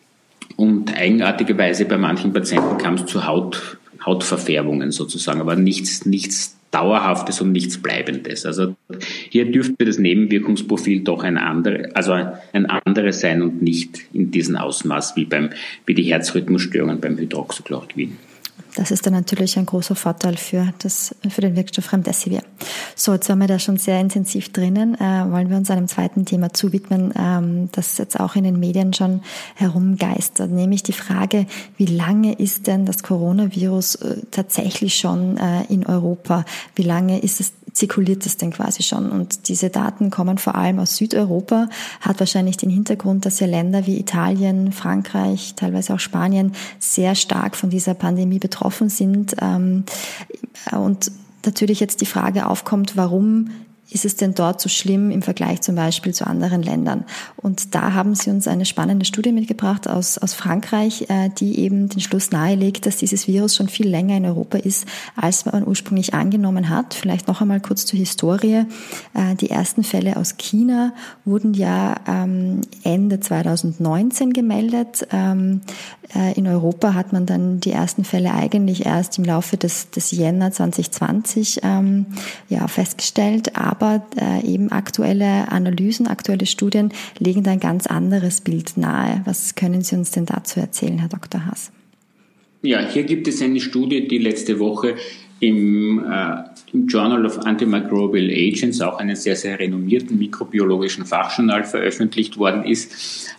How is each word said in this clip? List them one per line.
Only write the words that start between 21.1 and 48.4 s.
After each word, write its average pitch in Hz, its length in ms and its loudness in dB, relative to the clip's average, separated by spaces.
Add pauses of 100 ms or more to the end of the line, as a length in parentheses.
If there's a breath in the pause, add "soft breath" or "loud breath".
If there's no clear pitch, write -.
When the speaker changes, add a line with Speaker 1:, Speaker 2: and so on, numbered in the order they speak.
Speaker 2:
für 196 100 -4
den 190 160 2
Wirkstoff 185 380 -2
Remdesivir. 185 480 0 (520 loud breath)
So, - 200 2
jetzt 190 160 0
waren 196 100 4
wir 196 80 6
da 190 100 4
schon 190 200 0
sehr 185 240 2
intensiv 190 500 -2
drinnen. 202 440 2
Äh, 190 360 2
wollen 180 180 2
wir 190 60 2
uns 196 160 0
einem 180 160 2
zweiten 190 380 -2
Thema 175 260 0
zuwidmen, 190 680 0
ähm, 175 540 0
das - 260 -4
jetzt - 220 -4
auch 185 160 -2
in 196 80 2
den 185 160 2
Medien 180 320 2
schon 185 300 0 (340 loud breath)
herumgeistert, 185 960 0
nämlich 185 320 2
die - 80 -2
Frage, 196 560 0 (300 loud breath)
wie 196 80 4
lange 185 480 2
ist 202 340 -2
denn 190 180 2
das 190 160 -2
Coronavirus, 185 960 0
äh, - 220 -4 (140)
tatsächlich 190 640 -2
schon, 180 420 0
äh, 175 320 0
in 190 160 2
Europa? 175 580 0 (320 loud breath)
Wie 190 80 2
lange 180 380 2
ist - 180 0
es, - 140 -4 (180)
zirkuliert 190 540 0
es - 120 -4
denn 170 140 -2
quasi - 320 -4
schon? - 260 0
Und - 400 -2
diese 185 200 0
Daten 196 400 0
kommen 190 280 0
vor - 180 -2
allem 185 240 2
aus 180 160 0
Südeuropa, 214 720 0 (320 loud breath)
hat - 220 -2
wahrscheinlich 185 340 2
den 190 140 0
Hintergrund, 196 560 0
dass 190 160 -2
ja 190 60 4
Länder 180 380 2
wie 196 140 0
Italien, 190 720 2
Frankreich, 190 840 -2
teilweise 190 380 -2
auch 190 60 -2
Spanien 190 540 0 (260 loud breath)
sehr 190 360 0
stark 196 420 -2
von 190 120 -2
dieser 185 240 0
Pandemie 180 460 2
betroffen 196 480 0